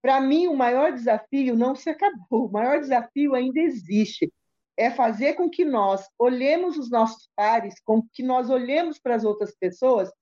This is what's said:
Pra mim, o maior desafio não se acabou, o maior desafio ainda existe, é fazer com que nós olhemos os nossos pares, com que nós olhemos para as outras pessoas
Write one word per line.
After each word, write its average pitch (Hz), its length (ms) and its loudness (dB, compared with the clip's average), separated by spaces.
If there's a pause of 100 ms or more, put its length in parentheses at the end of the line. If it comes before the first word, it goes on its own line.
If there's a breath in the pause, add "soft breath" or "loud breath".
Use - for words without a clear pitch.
Pra 269 180 2
mim, 294 280 2
o 330 80 0
maior 262 360 2
desafio 247 640 0
não 254 200 2
se - 140 -8
acabou, 269 580 -2
o 180 40 -8
maior 240 280 0
desafio 269 540 0
ainda 254 280 -2
existe, 208 680 -2 (440)
é 226 160 2
fazer 240 440 0
com 349 140 -2
que 349 140 -2
nós 202 420 0 (140)
olhemos 277 580 0
os 254 120 -8
nossos 226 460 0
pares, 208 400 0 (100)
com 220 160 2 (120)
que 254 100 -10
nós 254 260 -2
olhemos 269 500 -2
para 240 160 -2
as 214 80 -4
outras 208 320 -4
pessoas 190 540 -2 (120)